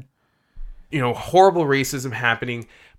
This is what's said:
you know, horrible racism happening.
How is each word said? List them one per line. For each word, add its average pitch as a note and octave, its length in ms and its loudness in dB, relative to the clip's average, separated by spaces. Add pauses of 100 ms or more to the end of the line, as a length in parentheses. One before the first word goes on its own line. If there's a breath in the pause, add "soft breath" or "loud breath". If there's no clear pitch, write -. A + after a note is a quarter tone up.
(880)
you C#3+ 120 -4
know, B2 120 0
horrible F3 520 4
racism C3+ 480 -2
happening. A#2 520 -4 (340 soft breath)